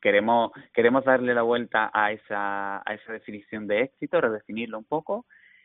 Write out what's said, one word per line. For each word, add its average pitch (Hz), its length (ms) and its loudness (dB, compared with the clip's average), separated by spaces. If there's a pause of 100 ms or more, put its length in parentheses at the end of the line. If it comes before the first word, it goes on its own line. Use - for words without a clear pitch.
queremos, 110 500 4 (220)
queremos 123 320 4
darle 127 300 2
la 117 80 2
vuelta 117 500 0
a 104 180 2
esa, 101 640 -6
a 107 180 -8
esa 110 180 -14
definición 107 540 -12
de 104 140 2
éxito, 147 380 -4
redefinirlo 110 600 -4
un 110 40 -16
poco 160 440 -6 (380)